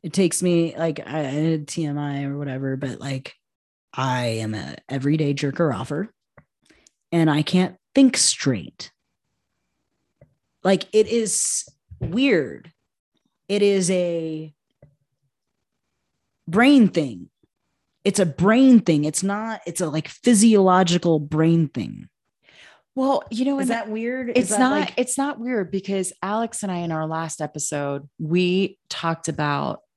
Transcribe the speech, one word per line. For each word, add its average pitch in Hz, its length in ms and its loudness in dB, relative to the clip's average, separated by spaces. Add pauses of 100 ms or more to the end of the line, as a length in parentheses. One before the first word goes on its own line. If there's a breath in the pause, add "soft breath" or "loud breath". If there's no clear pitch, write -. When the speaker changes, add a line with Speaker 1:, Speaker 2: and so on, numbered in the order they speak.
Speaker 1:
It 165 80 -8
takes 185 300 0
me, 170 340 2
like, 160 240 -4
I, 156 200 -6
I 139 100 -4
did 156 360 -2
T 160 200 -6
M 147 100 -4
I 143 280 -6
or 139 120 -6
whatever, 135 400 -6
but, 135 240 -8
like, 135 320 -8 (640)
I 127 320 -2
am 110 280 -4
a 69 220 -10 (100)
everyday 143 460 -2
jerker 139 420 -2
offer, 151 380 -8 (960 soft breath)
and 165 200 4
I 151 100 2
can't 180 360 0 (180)
think 269 240 6
straight. - 760 -2 (1700)
Like, 190 300 2
it 214 140 4
is - 600 -2 (340)
weird. 165 680 -2 (800)
It 202 140 0
is 196 280 2
a 165 600 -4 (1900)
brain 233 420 6
thing. 127 420 -4 (720)
It's 202 160 0
a 185 60 4
brain 220 540 6
thing. 151 260 2
It's 156 160 -4
not, 208 440 -6
it's 170 140 -10
a, 170 80 -2
like, 151 200 -6
physiological 190 1120 4
brain 156 500 2
thing. 52 420 -10 (840 soft breath)
Speaker 2:
Well, 262 360 0
you 240 160 -2
know, 277 120 -2
Speaker 1:
Is 269 40 -2
Speaker 2:
and 247 80 0
Speaker 1:
that 226 180 -4
weird? 233 400 -6
Is 240 80 -2
Speaker 2:
it's 247 140 0
Speaker 1:
that, 214 80 0
Speaker 2:
not, 269 220 2
Speaker 1:
like - 180 -4
Speaker 2:
it's 247 180 -2
not 277 240 -4
weird 226 300 -4
because 190 420 -4 (100)
Alex 220 400 -4
and 190 80 -6
I, 180 60 -4
in 170 160 -4
our 156 140 -4
last 160 340 -6
episode, 143 680 -6 (120)
we 180 600 0 (120)
talked - 380 -6
about 143 520 -4 (160)